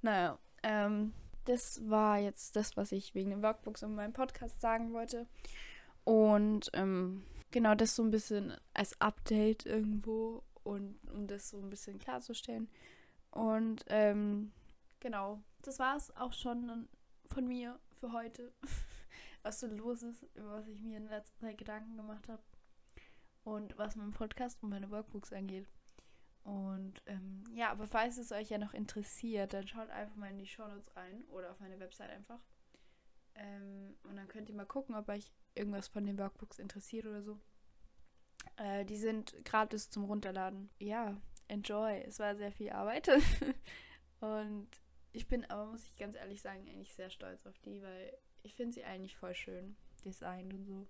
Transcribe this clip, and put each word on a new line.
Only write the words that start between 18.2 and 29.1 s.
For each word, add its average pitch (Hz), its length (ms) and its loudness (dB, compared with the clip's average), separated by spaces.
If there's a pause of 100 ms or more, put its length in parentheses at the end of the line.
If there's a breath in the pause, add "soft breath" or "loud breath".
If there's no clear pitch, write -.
<laughs> - 800 -6
was 214 180 -4
so 247 80 -4
los 233 340 -2
ist, 233 220 -10 (100)
über 208 180 -10
was 214 160 -8
ich 208 140 -10
mir 220 140 -6
in 214 100 -8
letzter 214 320 -10
Zeit 220 200 -8
Gedanken 220 380 -10
gemacht 214 320 -12
hab. 220 140 -12 (1040 loud breath)
Und 214 320 -6
was 208 200 -2
meinen 208 160 -8
Podcast 233 500 -4
und 214 80 -4
meine 196 200 -6
Workbooks 208 420 -8
angeht. 196 360 -8 (760 soft breath)
Und, 190 600 -6
ähm, 196 460 -8
ja, 226 180 0
aber 208 160 -4
falls 240 320 2
es 233 140 -8
euch 214 180 -4
ja 214 80 0
noch 208 160 -4
interessiert, 208 800 -2